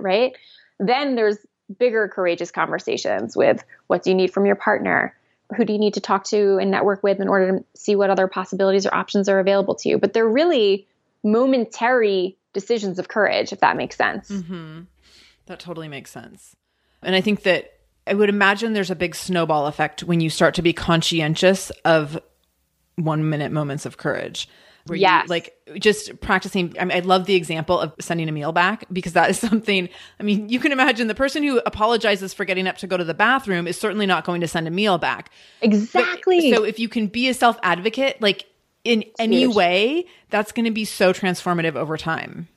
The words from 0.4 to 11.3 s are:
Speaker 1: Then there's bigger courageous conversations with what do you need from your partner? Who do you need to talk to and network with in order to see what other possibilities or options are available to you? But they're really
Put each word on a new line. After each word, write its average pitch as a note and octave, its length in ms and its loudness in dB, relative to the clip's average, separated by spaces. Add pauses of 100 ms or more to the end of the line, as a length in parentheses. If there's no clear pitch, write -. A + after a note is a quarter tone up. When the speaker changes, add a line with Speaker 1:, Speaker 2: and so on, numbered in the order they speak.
Speaker 1:
Then B3+ 340 0
there's G#3+ 220 2 (420)
bigger A3 300 2
courageous F3 420 -2
conversations A#2 840 -4
with A#2 260 2 (240)
what F3+ 160 0
do F#3 80 0
you F#3 60 4
need F#3 160 2
from G3+ 140 0
your G3+ 100 2
partner? - 580 0 (420)
Who A#3 80 2
do G#3+ 100 -2
you G#3 40 -2
need G#3 160 2
to G#3 60 -6
talk G3 240 -2
to G3+ 320 2
and G3 140 0
network G3 340 0
with G3 160 2
in F#3+ 80 -2
order F#3+ 300 2
to - 60 -12 (100)
see - 200 0
what G3 160 4
other F#3+ 160 2
possibilities F#3+ 600 0
or - 80 -2
options G3 340 0
are G3 100 4
available G3 380 2
to - 140 -4
you? G#3 80 2
But G3+ 160 0
they're A3+ 120 2
really A3 600 2 (560)